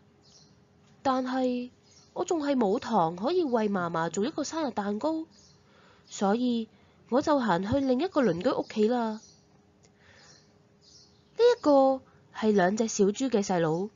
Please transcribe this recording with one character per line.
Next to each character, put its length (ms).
但 220
係 460
我 120
仲 200
係 120
冇 220
糖 380
可 160
以 120
為 240
嫲 220
嫲 200
做 140
一 60
個 140
生 240
日 40
蛋 260
糕， 280
所 280
以 340
我 140
就 180
行 280
去 120
另 180
一 100
個 140
鄰 200
居 80
屋 180
企 200
啦。 240
呢 80
一 220
個 420
係 180
兩 240
隻 120
小 180
豬 240
嘅 140
細 160
佬 360